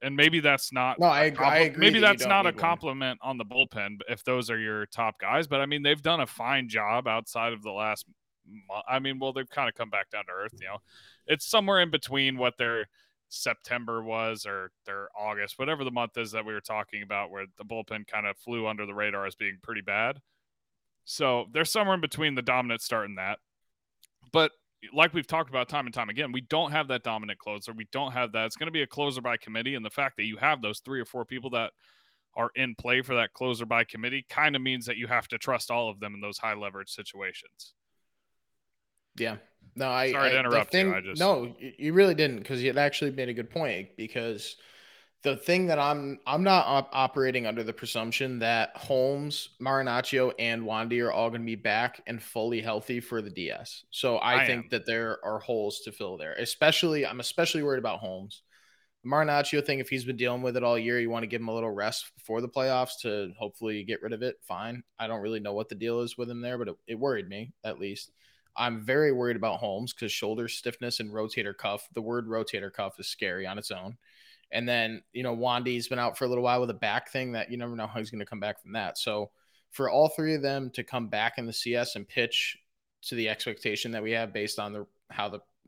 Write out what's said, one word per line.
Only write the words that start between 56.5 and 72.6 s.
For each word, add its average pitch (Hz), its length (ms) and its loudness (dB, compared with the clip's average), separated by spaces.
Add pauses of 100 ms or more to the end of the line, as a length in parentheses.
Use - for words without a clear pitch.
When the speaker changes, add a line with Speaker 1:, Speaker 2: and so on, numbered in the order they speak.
Speaker 2:
I'm 123 140 -4
especially 165 440 0
worried 139 160 0
about 107 200 -2
Holmes. 98 420 -10 (640)
Marinaccio 147 600 4
thing, 139 140 0
if 127 100 -6
he's 127 160 -2
been 123 120 -4
dealing 123 240 0
with 127 160 0
it 123 60 2
all 120 140 4
year, 117 220 0
you 117 100 0
wanna 117 180 -2
give 117 140 -4
him 113 80 -4
a 110 60 -2
little 113 160 -2
rest 104 440 -4
before 113 260 -4
the 120 80 -4
playoffs 131 520 0
to 104 360 -4
hopefully 107 460 -4
get 101 180 -4
rid 110 100 -4
of 110 100 -4
it. 123 200 -4
Fine. 113 420 -8 (160)
I 113 80 -4
don't 110 140 -4
really 110 180 -2
know 104 140 -4
what 107 160 -4
the - 60 -12
deal 117 260 -2
is 120 160 -6
with 120 120 -6
him 120 120 -8
there, 123 160 -6
but 117 120 -4
it, 85 60 -8 (120)
it 113 80 -6
worried 113 340 -2
me, 107 240 -10 (100)
at 107 160 -6
least. 101 320 -10 (420)
I'm 117 280 -2
very 139 320 4
worried 120 240 2
about 107 240 0
Holmes 110 320 -4
'cause 107 180 -6
shoulder 117 380 -2
stiffness 120 500 -6
and 110 120 -6
rotator 107 440 -4
cuff. - 380 -4
The 117 80 -4
word 117 260 -4
rotator 110 440 -4